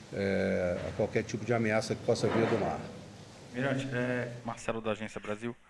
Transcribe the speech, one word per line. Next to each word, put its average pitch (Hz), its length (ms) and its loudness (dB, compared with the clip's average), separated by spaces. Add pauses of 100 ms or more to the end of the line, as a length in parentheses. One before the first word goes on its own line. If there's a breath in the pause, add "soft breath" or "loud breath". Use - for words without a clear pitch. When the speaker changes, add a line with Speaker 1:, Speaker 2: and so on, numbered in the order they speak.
(140)
Speaker 1:
é, 95 640 2 (100)
a 92 80 -4
qualquer 110 280 2
tipo 107 200 -4
de 117 100 2
ameaça 113 420 2
que - 100 -10
possa 117 220 4
vir 113 200 4
do 113 120 4
mar. 80 200 0 (720)
Speaker 2:
Almirante, 127 440 0
é, 123 380 0 (140)
Marcelo 113 340 -2
da 110 120 -2
Agência 107 280 -6
Brasil. 107 340 -6 (160 loud breath)